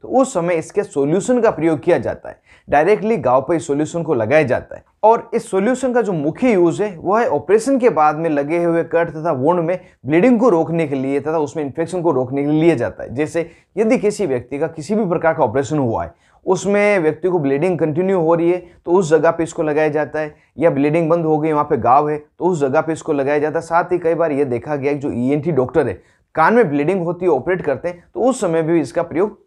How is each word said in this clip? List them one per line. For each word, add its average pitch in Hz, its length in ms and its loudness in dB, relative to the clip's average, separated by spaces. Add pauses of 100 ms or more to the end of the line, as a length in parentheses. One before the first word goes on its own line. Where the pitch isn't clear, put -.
तो 113 40 -14
उस 254 260 0
समय 175 200 0
इसके 160 280 -4
सॉल्यूशन 185 580 0
का 220 100 4
प्रयोग 160 300 -2
किया 165 180 2
जाता 98 300 -6
है। - 120 -18 (300)
डायरेक्टली 185 460 2
घाव 127 260 2
पर 160 120 0
इस 160 120 -4
सॉल्यूशन 151 360 -2
को 160 120 -2
लगाया 123 280 2
जाता 120 340 -4
है। - 80 -20 (180)
और 226 320 4
इस - 160 -4
सॉल्यूशन 247 420 0
का 240 100 2
जो 202 100 -2
मुख्य 165 400 0
यूज़ 170 300 2
है 202 160 -4
वह 196 220 0
है 226 80 0
ऑपरेशन 220 500 2
के 226 120 4
बाद 151 260 2
में 165 140 -2
लगे 151 340 0
हुए 165 200 2
कट 165 260 0
तथा 156 220 -4
वुंड 151 280 2
में 175 180 -2 (280)
ब्लीडिंग 196 340 4
को 247 80 4
रोकने 165 400 0
के 139 60 -4
लिए 139 260 -2
तथा 156 180 -4
उसमें 151 260 -4
इन्फेक्शन 165 380 -6
को 160 100 2
रोकने 131 320 -2
के 147 60 0
लिए 156 100 2
लिया 165 140 4
जाता 117 280 -4
है। 107 120 -12
जैसे 156 360 -4 (260)
यदि 220 220 2
किसी 208 280 -2
व्यक्ति 131 320 -4
का 156 80 -2
किसी 160 280 -6
भी 214 140 0
प्रकार 165 260 0
का 151 100 2
ऑपरेशन 135 340 -2
हुआ 110 260 -2
है, 80 100 -14 (320)
उसमें 202 520 2
व्यक्ति 156 300 0
को 185 100 0
ब्लीडिंग 143 400 0
कंटिन्यू 175 420 0
हो 165 140 2
रही 170 160 2
है 180 120 -2 (220)
तो 170 80 -2
उस 175 180 2
जगह 156 200 4
पे - 120 -4
इसको 160 200 -4
लगाया 156 260 0
जाता 151 320 -2
है, 151 140 -8 (240)
या 160 120 4
ब्लीडिंग 147 400 2
बंद 170 140 2
हो 156 140 2
गई, 156 140 0
वहाँ 147 120 2
पे 147 120 0
घाव 135 340 2
है 151 60 -4 (220)
तो 156 60 -6
उस 175 160 0
जगह 143 200 2
पे 156 120 -4
इसको 160 200 -6
लगाया 143 260 0
जाता 151 200 -2
है। 165 80 -6
साथ 170 260 -2
ही 180 60 0
कई 165 160 0
बार 160 180 0
ये 143 120 0
देखा 131 320 -4
गया 139 160 -2
कि 147 60 -4
जो 139 140 -6
ईएनटी 135 400 -2
डॉक्टर 135 360 0
है, 92 140 -8 (320)
कान 165 200 2
में 233 140 4
ब्लीडिंग 151 360 -2
होती 175 220 -4
है, 175 40 2
ऑपरेट 160 320 -2
करते 143 260 -4
हैं, 175 160 -12 (100)
तो - 60 -6
उस 247 200 0
समय 165 220 0
भी 160 180 2
इसका 139 220 -4
प्रयोग 175 440 -4